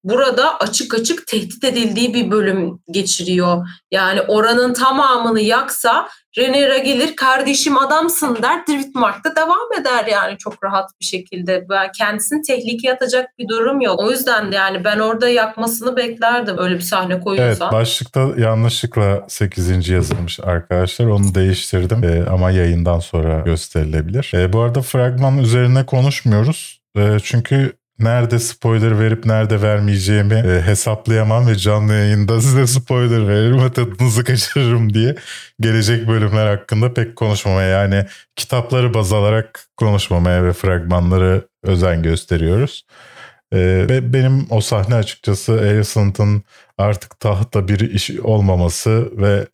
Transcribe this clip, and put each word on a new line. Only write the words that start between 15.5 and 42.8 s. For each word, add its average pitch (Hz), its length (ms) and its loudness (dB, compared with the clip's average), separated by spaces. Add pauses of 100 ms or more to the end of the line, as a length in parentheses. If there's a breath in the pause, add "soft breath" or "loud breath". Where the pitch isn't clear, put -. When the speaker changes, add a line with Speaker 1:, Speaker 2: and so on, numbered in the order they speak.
Speaker 1:
beklerdim 233 600 -2
öyle 185 160 -2
bir 175 60 -4
sahne 185 400 -4
koyuyorsa. 127 440 0
Speaker 2:
Evet, 180 80 -2
başlıkta 117 560 0 (100)
yanlışlıkla 110 880 0
sekizinci 92 640 -2
yazılmış 87 480 -2
arkadaşlar. 90 680 -2
Onu 101 280 2
değiştirdim. 95 680 0
Ee, 85 260 0
ama 92 200 2
yayından 85 500 2
sonra 80 400 -2
gösterilebilir. 80 960 -2
Ee, 90 180 2
bu 113 80 2
arada 120 220 0
fragman 127 560 0
üzerine 123 480 2
konuşmuyoruz. 127 920 0 (180)
Ee, 104 240 2
çünkü 131 500 0 (260)
nerede 117 400 2
spoiler 113 640 0
verip 110 260 0
nerede 110 360 2
vermeyeceğimi, 104 720 2
e, 92 280 2
hesaplayamam 110 840 0
ve 113 100 4
canlı 107 360 2
yayında 104 480 2
size 131 260 4
spoiler 120 600 0
veririm 117 360 4
ve 123 80 0
tadınızı 117 520 0
kaçırırım 120 720 0
diye 117 200 2 (460 loud breath)
gelecek 110 480 2
bölümler 107 380 2
hakkında 110 480 0
pek 117 220 -4
konuşmamaya, 101 520 0
yani 98 380 2 (300 loud breath)
kitapları 123 580 0
baz 104 180 0
alarak 107 520 0 (120)
konuşmamaya 90 680 2
ve 90 80 2
fragmanları 90 960 0 (140)
özen 87 400 0
gösteriyoruz. 82 840 0 (680 loud breath)